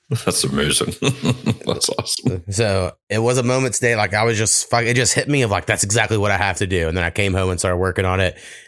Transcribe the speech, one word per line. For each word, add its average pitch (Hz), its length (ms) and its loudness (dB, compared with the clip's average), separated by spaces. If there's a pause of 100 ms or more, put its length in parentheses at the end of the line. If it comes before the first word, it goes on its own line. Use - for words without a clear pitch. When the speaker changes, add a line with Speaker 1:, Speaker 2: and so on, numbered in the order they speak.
(260)
Speaker 1:
That's - 180 0
amazing. 71 560 0
<laughs> - 680 -2
That's - 240 -2
awesome. - 600 -4
Speaker 2:
So 95 420 0 (180)
it 107 100 0
was 120 180 2
a 127 60 2
moment 127 320 0
today. 117 200 2
Like, 104 200 0
I 107 80 2
was 117 140 2
just, 107 320 0
fuck, 120 160 2
it 120 100 2
just 127 180 2
hit - 160 0
me 143 140 2
of, 107 80 0
like, 92 160 0
"That's 104 160 0
exactly 107 340 2
what 101 140 2
I 98 60 2
have 98 200 0
to 101 100 -2
do." 90 200 0
And 82 100 -2
then 87 60 0
I 85 80 -2
came 98 240 0
home 95 160 0
and 87 80 -2
started 90 180 0
working 92 280 0
on 92 140 0
it. 92 160 0 (320)